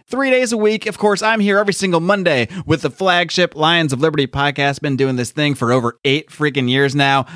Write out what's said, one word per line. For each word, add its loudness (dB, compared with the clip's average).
three -2
days 0
a -2
week. 0
Of -8
course, 0
I'm 0
here 2
every 2
single 0
Monday 0
with 0
the -4
flagship 0
Lions 2
of -2
Liberty 0
podcast. -2
Been -2
doing 0
this -4
thing -2
for 0
over 0
eight 0
freaking -2
years 2
now. 2